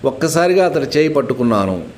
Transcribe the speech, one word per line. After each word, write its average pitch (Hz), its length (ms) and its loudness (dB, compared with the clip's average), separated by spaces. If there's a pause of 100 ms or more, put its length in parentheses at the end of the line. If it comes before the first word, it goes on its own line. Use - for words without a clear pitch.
(100)
ఒక్కసారిగా 170 600 0
అతడి 139 260 -2
చేయి 156 200 2
పట్టుకున్నాను. 113 600 0 (220)